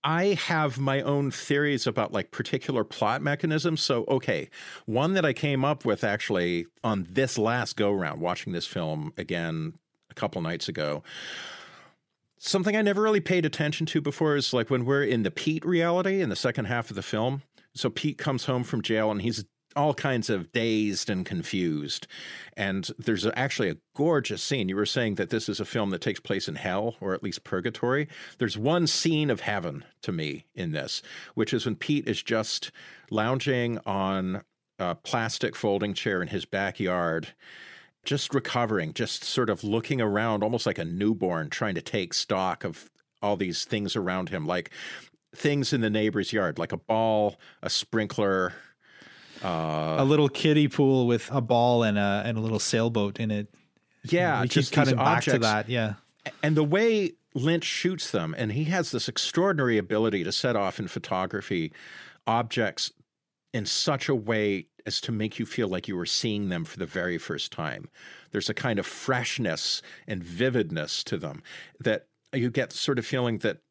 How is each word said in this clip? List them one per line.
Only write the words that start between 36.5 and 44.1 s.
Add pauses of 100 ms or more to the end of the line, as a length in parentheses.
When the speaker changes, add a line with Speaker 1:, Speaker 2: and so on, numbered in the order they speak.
Speaker 1:
just
recovering,
just
sort
of
looking
around,
almost
like
a
newborn,
trying
to
take
stock
of (320)
all
these
things
around